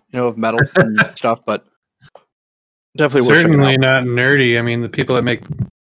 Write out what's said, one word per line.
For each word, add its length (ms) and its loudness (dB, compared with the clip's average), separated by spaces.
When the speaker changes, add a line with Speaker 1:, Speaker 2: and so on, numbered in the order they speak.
Speaker 1:
you 80 -8
know, 80 0
of 100 -4
metal 240 -2
Speaker 2:
<laughs> 160 -2
Speaker 1:
and 240 2
stuff, 280 -4
but 200 -4
definitely 320 2
worth 140 4
checking 100 2
Speaker 2:
Certainly 220 4
Speaker 1:
out. 60 0
Speaker 2:
not 220 2
nerdy. 560 0
I 40 -2
mean, 200 -2
the 60 -6
people 260 -4
that 80 0
make 200 -4